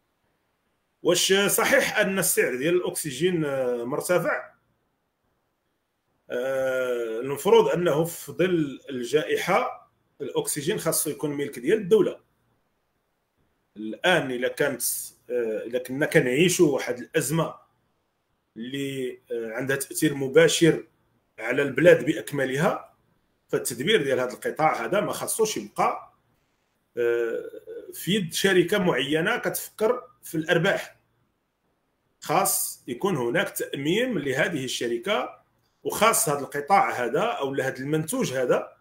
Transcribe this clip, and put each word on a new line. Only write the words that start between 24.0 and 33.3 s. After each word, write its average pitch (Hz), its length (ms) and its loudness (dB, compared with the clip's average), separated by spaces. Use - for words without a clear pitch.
ديال 131 180 0
هذا 123 120 -2
القطاع 120 520 0
هذا 147 160 0
ما 139 120 -2
خاصوش - 440 -2
يبقى، - 580 -4
آه، 117 540 -2
في - 220 -4
يد 196 180 -4
شركة 196 460 2
معينة 160 580 0
كتفكر 220 680 -2
في - 120 -18
الأرباح. 165 640 0
خاص - 680 -2
يكون 170 280 -2
هناك 135 340 0